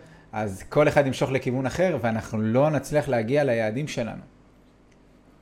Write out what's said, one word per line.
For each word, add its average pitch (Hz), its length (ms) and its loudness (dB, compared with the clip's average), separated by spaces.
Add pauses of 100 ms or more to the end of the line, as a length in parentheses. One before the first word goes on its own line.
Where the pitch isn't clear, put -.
(320)
אז 107 380 -6
כל 151 180 4
אחד - 200 4
ימשוך 131 240 -2
לכיוון 131 340 -2
אחר, 170 360 0
ואנחנו 113 400 -2
לא 123 280 4
נצליח 143 380 0
להגיע 127 360 2
ליעדים 117 440 0
שלנו. 107 340 -6 (1200)